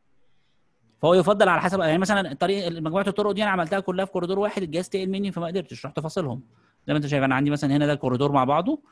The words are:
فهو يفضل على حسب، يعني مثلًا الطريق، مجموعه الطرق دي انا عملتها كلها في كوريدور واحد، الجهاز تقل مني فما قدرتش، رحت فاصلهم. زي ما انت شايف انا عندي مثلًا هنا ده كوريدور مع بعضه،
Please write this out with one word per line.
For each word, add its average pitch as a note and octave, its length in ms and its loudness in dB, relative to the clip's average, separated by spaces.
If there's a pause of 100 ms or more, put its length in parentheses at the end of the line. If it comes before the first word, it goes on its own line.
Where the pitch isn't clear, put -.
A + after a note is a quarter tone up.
(1040)
فهو E3 120 6
يفضل G3 340 4
على E3+ 120 4
حسب، F#3 200 0
يعني D#3+ 180 2
مثلًا F#3+ 340 0
الطريق، F#3 360 -2
مجموعه E3 400 -2
الطرق G#3 220 0
دي G3+ 120 -2
انا G#3 80 0
عملتها G3 300 0
كلها F#3+ 240 -2
في F#3+ 80 -14
كوريدور F3+ 260 -2
واحد، G#3 240 -2
الجهاز E3+ 260 -4
تقل F#3+ 200 -4
مني F#3+ 240 -4
فما E3+ 140 -6
قدرتش، E3+ 400 -8
رحت D3 140 -8
فاصلهم. D3+ 420 -4 (440)
زي D3 60 -2
ما D3+ 40 0
انت D3 100 -2
شايف C#3 180 2
انا C3+ 100 2
عندي C#3+ 160 2
مثلًا C#3+ 260 0
هنا D3 100 2
ده D3 80 2
كوريدور C3+ 380 0
مع C3+ 120 4
بعضه، F3 480 0